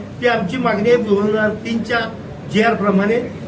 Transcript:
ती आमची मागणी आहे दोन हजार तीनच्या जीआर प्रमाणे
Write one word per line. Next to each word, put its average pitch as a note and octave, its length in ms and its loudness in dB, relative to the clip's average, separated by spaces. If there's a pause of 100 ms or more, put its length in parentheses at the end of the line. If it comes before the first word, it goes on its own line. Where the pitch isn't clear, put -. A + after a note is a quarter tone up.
(220)
ती E3 60 2
आमची A3 300 0
मागणी A3+ 320 0
आहे A#3+ 140 6
दोन G3+ 200 2
हजार G#3+ 260 2 (160)
तीनच्या A#3 340 -2 (540)
जीआर A3 200 4
प्रमाणे G3 440 2 (300)